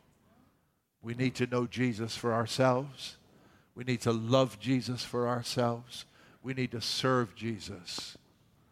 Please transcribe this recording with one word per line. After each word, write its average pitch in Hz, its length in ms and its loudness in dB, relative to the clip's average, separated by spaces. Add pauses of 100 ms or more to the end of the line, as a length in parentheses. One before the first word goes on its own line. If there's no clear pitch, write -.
(1040)
We 117 120 -6
need 123 200 2
to 123 120 2
know 123 200 2
Jesus 113 500 0
for 120 160 0
ourselves. 127 840 2 (560)
We 123 100 -10
need 127 180 0
to 120 100 2
love 113 460 4
Jesus 120 460 0
for 120 240 -2
ourselves. 120 760 -2 (360)
We 131 120 -6
need 127 160 -2
to 117 100 -6
serve 123 540 2
Jesus 101 840 -8 (560)